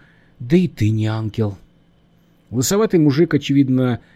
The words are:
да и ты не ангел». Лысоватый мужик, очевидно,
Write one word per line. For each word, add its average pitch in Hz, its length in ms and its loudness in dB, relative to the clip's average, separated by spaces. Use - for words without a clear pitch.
да 127 180 0
и 185 120 2
ты 107 220 -2
не 110 180 -2
ангел». 107 500 -4
Лысоватый 185 500 0
мужик, 151 340 2
очевидно, 127 680 0